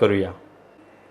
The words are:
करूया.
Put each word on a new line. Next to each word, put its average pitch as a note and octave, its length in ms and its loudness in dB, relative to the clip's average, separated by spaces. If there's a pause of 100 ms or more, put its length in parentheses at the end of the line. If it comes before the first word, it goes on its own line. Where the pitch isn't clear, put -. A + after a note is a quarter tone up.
करूया. G2 300 0 (800)